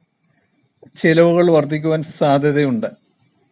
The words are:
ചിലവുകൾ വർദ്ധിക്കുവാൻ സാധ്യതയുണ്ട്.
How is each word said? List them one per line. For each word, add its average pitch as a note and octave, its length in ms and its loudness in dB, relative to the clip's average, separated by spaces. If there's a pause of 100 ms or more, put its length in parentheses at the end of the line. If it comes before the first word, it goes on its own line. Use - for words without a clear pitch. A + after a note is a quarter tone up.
(1000)
ചിലവുകൾ E3+ 500 2
വർദ്ധിക്കുവാൻ D#3 520 -2
സാധ്യതയുണ്ട്. C#3 840 -2 (640)